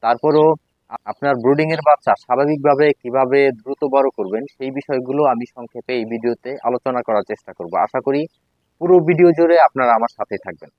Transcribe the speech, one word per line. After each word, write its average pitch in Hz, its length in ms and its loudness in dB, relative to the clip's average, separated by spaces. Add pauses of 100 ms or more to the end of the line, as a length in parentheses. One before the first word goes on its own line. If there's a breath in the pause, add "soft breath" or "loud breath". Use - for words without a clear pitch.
তারপরও 151 540 2 (340)
আ-, 113 160 -16
আপনার 139 300 -4
ব্রুডিংয়ের 151 520 0
বাচ্চা 143 320 2
স্বাভাবিকভাবে 143 760 0
কিভাবে 135 600 0
দ্রুত 127 320 -10
বড় 135 320 0
করবেন, 107 260 -6 (160)
সেই 131 120 -10
বিষয়গুলো 135 540 -4
আমি 123 200 0 (100)
সংক্ষেপে 120 400 -12
এই 120 100 -4
ভিডিওতে 117 460 -6 (120)
আলোচনা 123 400 -4
করার 107 200 -2
চেষ্টা 101 300 -12
করব। 87 240 -12
আশা 127 240 -2
করি 143 260 -2 (520)
পুরো 175 200 2
ভিডিও 175 340 4
জুড়ে 165 280 4
আপনারা 127 340 2
আমার 113 220 -2
সাথে 104 280 -8
থাকবেন। 80 340 -16